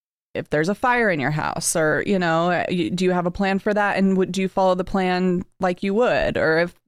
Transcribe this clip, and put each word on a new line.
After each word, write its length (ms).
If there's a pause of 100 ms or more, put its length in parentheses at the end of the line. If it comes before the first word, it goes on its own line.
(340)
if 160
there's 180
a 80
fire 340
in 120
your 100
house, 460
or, 280
you 140
know, 320
uh, 160
you, 220
do 160
you 60
have 140
a 60
plan 260
for 160
that? 220
And 220
would, 160
do 80
you 80
follow 260
the 80
plan 600 (160)
like 200
you 120
would? 420
Or 220
if, 180 (120)